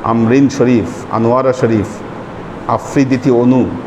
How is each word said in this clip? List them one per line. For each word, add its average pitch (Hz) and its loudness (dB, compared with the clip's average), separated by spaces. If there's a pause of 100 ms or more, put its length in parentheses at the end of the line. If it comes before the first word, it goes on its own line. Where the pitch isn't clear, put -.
আমরিন 117 2
শরীফ, 117 2 (220)
আনোয়ারা 120 2
শরীফ, 113 0 (800)
আফ্রিদিতি 127 0
অনু 123 4 (220)